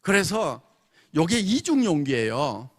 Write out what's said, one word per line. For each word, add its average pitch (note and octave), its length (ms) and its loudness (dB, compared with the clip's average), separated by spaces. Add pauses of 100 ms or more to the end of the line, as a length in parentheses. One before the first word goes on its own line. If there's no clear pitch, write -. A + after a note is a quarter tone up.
그래서 G3 600 0 (540)
요게 E3+ 240 2
이중 B3+ 460 0
용기예요. B2+ 920 -2